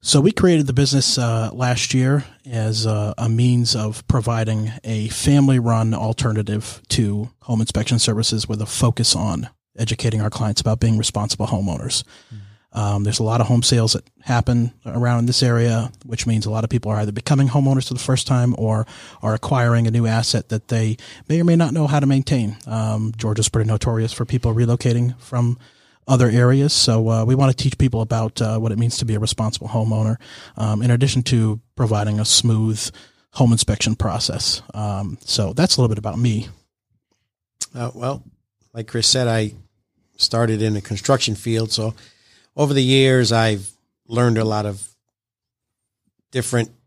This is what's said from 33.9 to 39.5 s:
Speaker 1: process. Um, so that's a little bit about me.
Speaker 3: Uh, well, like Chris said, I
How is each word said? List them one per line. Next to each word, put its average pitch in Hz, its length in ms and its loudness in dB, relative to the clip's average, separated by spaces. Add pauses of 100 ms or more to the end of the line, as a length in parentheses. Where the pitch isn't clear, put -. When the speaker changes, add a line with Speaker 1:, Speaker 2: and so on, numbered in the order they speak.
Speaker 1:
process. - 640 -4 (120)
Um, 104 480 -6
so 98 320 -2
that's 160 240 2
a 131 40 4
little 113 120 4
bit 104 40 -4
about 104 220 -6
me. 110 300 0 (1200)
Speaker 3:
Uh, 123 220 -6
well, 123 280 -6 (500)
like 113 140 -10
Chris 113 200 -2
said, 127 200 2
I 110 260 0 (640)